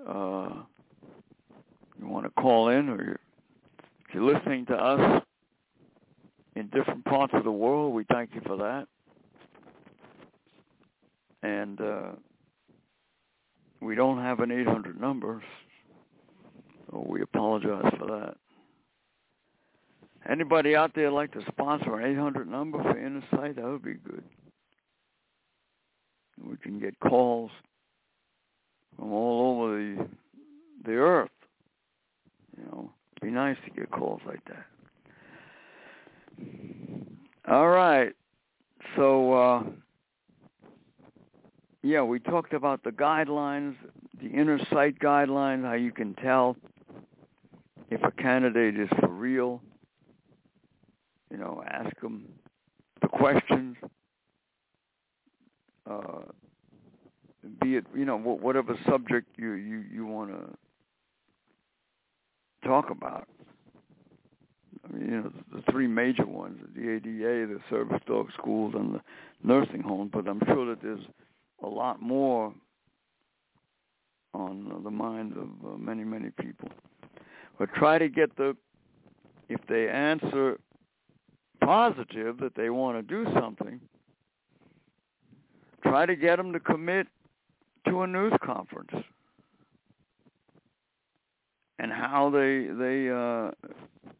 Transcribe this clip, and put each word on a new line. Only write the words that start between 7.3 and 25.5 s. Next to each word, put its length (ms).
of 80
the 80
world, 420
we 120
thank 320
you 100
for 100
that. 300
And, 380
uh, 320
we 140
don't 280
have 180
an 100
eight 160
hundred 320
number, 440
so 160
we 140
apologize 800
for 80
that. 300
Anybody 460
out 200
there 160
like 220
to 140
sponsor 540
an 100
eight 80
hundred 300
number 340
for 160
Inner 320
Sight? 260
That 100
would 180
be 100
good. 300